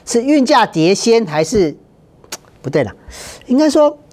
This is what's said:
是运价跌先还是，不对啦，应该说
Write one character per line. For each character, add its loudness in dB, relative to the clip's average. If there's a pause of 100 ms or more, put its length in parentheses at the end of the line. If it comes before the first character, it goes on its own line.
是 -2
运 2
价 2
跌 0
先 0
还 -2
是， -2 (840)
不 -12
对 -2
啦， -12 (520)
应 0
该 2
说 2 (140)